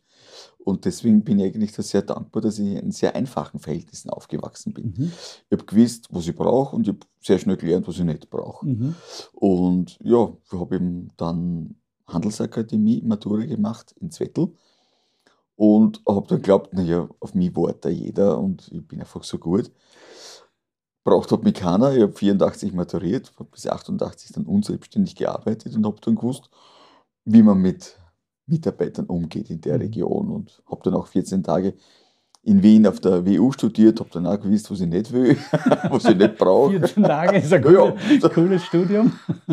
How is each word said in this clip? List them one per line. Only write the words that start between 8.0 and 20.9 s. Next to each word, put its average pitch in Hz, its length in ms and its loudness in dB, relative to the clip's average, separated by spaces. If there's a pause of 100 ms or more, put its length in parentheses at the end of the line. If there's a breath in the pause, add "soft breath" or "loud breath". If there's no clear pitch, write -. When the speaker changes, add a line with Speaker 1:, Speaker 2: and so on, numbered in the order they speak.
Speaker 1:
nicht 76 240 -4
brauch. - 340 -12
Speaker 2:
Mhm. 135 320 -4 (380 loud breath)
Speaker 1:
Und 90 680 0
ja, 110 280 2 (140)
ich - 80 -18
hab 87 200 -8
eben 87 440 -6
dann 85 600 -6 (300)
Handelsakademie, 110 960 -2
Matura 107 440 -4
gemacht 113 540 -6
in - 100 -12
Zwettl 147 380 -4 (1080)
und 107 500 4
hab 98 220 -2
dann 87 100 0
geglaubt, 98 340 2
na 92 100 -4
ja, 85 260 -2 (120)
auf - 140 -14
mich 90 220 -2
wartet - 300 -4
da - 20 0
jeder - 500 -2
und - 320 -6
ich - 160 -14
bin - 140 -16
einfach - 240 -16
so - 140 -10
gut. 95 340 -4 (1300 loud breath)